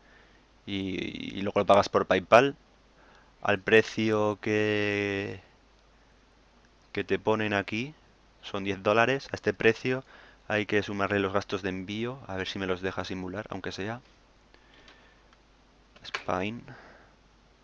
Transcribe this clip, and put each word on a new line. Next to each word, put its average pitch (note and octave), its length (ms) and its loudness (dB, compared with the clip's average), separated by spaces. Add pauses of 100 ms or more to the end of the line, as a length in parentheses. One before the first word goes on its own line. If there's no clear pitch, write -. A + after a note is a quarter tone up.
(680)
Y, G2 720 -6
y F#2+ 60 -6
luego G2+ 160 0
lo G2+ 80 0
pagas G2 220 6
por F#2+ 180 2
PayPal A2+ 480 4 (880)
al G2+ 160 2
precio G#2+ 840 4
que, G#2 1000 -2 (1500)
que G2+ 120 -4
te F#2+ 160 0
ponen G#2+ 340 0
aquí. A2 400 -2 (480)
Son G2+ 220 -8
diez F#2+ 180 -2
dólares. A#2 500 4
A - 40 -4
este - 180 -2
precio B2+ 500 2 (440)
hay G#2+ 180 0
que G#2 160 2
sumarle G2+ 380 0
los G2 140 0
gastos G2 280 -2
de G2 80 -4
envío. G#2 560 -6
A F#2+ 100 -10
ver F#2+ 120 -4
si - 100 -10
me G2 80 -4
los F#2 160 -2
deja F#2 240 -4
simular, F#2 460 -8
aunque F#2+ 200 -8
sea. A2 300 -8 (2000)
Spain. G2+ 600 -6 (1000)